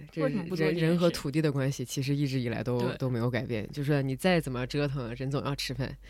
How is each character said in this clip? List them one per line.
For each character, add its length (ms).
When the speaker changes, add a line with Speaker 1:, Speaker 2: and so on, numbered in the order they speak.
Speaker 1:
这 120
Speaker 2:
为 60
什 60
么 80
不 120
做 120
这 40
件 40
事？ 60
Speaker 1:
人， 100
人 80
和 100
土 220
地 100
的 100
关 180
系 140
其 160
实 160
一 120
直 120
以 100
来 140
都， 160
Speaker 2:
对。 180
Speaker 1:
都 120
没 80
有 100
改 140
变， 300
就 120
算 240
你 80
再 240
怎 120
么 160
折 200
腾， 280
人 160
总 120
要 120
吃 180
饭。 240